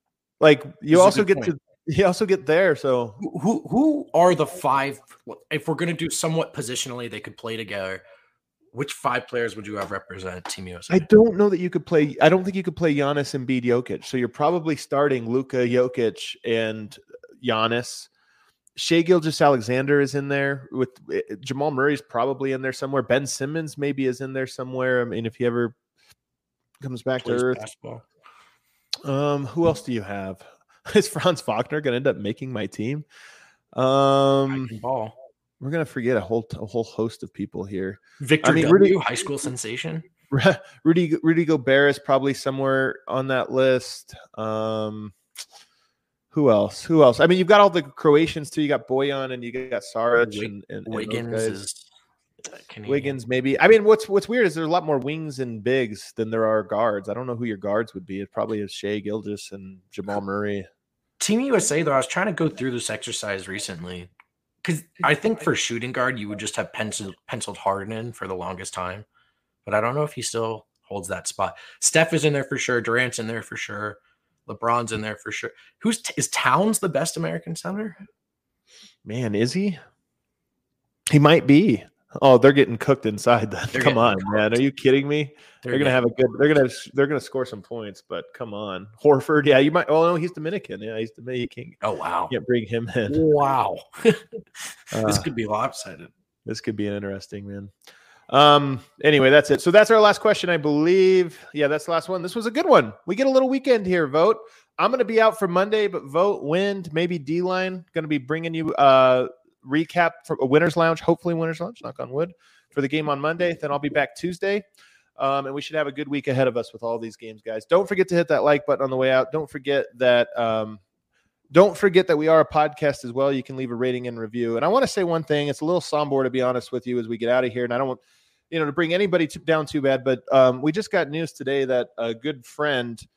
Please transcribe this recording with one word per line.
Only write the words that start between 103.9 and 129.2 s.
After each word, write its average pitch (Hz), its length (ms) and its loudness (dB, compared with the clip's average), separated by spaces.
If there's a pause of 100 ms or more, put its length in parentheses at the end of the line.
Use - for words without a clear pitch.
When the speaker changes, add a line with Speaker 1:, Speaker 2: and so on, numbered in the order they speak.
Speaker 1:
Vogt. 160 320 4 (380)
I'm 190 140 2
gonna 254 140 0
be 220 160 2
out 220 180 4
for 196 80 -2
Monday, 202 400 0
but 180 200 -6
Vogt, 175 360 0
Wind, 185 480 -2
maybe 175 260 -2
D-Line, 180 760 -4
gonna 160 160 -6
be 151 80 0
bringing 160 360 -6
you, 160 200 -4
uh, 131 540 6 (360)
recap 160 480 0 (140)
for - 160 -6
a 135 40 0
Winner's 151 300 4
Lounge, 165 260 2
hopefully 170 340 0
Winner's 165 240 -4
Lounge, 202 240 -12
knock 120 160 -12
on 123 100 -10
wood, 160 240 -4 (380)
for 143 100 -2
the 139 60 0
game 151 220 -2
on 139 100 -2
Monday. 165 420 -2
Then 151 80 -4
I'll 143 80 -2
be 143 120 -4
back 135 260 -2
Tuesday. 196 480 -4 (560)
Um, 139 260 -2
and 135 80 -10
we 143 80 -8
should 156 140 -10
have 156 100 0
a 143 60 -8
good 143 160 -8
week 139 200 -6
ahead 131 200 2
of 120 100 -2
us 113 160 -6
with 110 80 -18
all 117 160 -4
these 113 180 -10
games, 110 280 -18
guys. 110 220 -8
Don't 185 220 2
forget 185 200 0
to 180 80 -2
hit 170 140 2
that 139 140 2
like 147 220 2
button 139 180 0
on 135 60 -2
the 131 80 -4
way 131 140 2
out. 131 200 2
Don't 151 160 -6
forget 139 380 -2 (120)
that, 123 320 4 (100)
um, 110 400 -2 (720)
don't 175 260 8
forget 185 300 4
that 160 100 2
we 151 100 0
are 160 120 8
a 151 80 4
podcast 151 580 0
as 120 60 -10
well. 135 200 0
You 131 120 -2
can 135 120 -14
leave 131 140 -8
a 120 60 -8
rating 123 320 -2
and 117 120 -10
review. 117 360 -4
And 117 100 0
I - 20 2
wanna 240 200 2
say - 160 -2
one 165 200 -2
thing. 147 240 0
It's 139 140 -4
a 151 40 -4
little 170 160 0
somber, 143 420 0
to 127 80 -2
be 127 100 -2
honest 123 300 -2
with 123 160 -6
you, 123 100 -2
as 113 100 -4
we 117 100 -6
get 113 120 -2
out 127 140 4
of 123 80 -2
here. 123 140 -4
And 120 60 -4
I 120 60 -2
don't 135 120 -2
want, 127 100 -8 (500)
you 165 80 -6
know, 160 80 -2
to 147 60 -4
bring 165 240 -2
anybody 180 320 2